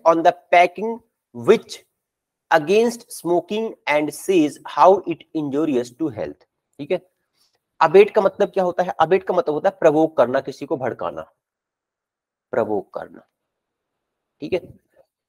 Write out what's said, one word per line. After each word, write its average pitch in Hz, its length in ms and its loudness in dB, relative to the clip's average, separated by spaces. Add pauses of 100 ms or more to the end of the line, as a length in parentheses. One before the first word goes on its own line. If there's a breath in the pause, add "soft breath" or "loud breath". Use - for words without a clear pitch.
on 165 160 2
the 170 100 4 (200)
packing 185 440 0 (380)
which 127 420 0 (760)
against 208 600 0
smoking 175 580 -4 (180)
and 147 260 -2
says 156 440 -2 (120)
how 156 200 4 (180)
it 165 160 -8 (120)
injurious 143 640 -4
to 160 160 -4
health। 76 260 -10 (380)
ठीक 143 120 -10
है, 180 80 -4 (840)
Abate 185 340 6
का 220 60 4
मतलब 196 300 -2
क्या 196 120 -2
होता 180 200 -2
है? 175 160 -4
Abate 175 240 2
का 208 100 -4
मतलब 170 200 -2
होता 151 160 -2
है 196 100 -6
provoke 156 380 2
करना, 127 240 2
किसी 139 240 -14
को 160 120 -6
भड़काना, 95 440 -8 (1300)
Provoke 104 400 -4
करना। - 340 -16 (1120)
ठीक 156 120 -8
है, 180 60 -4 (680)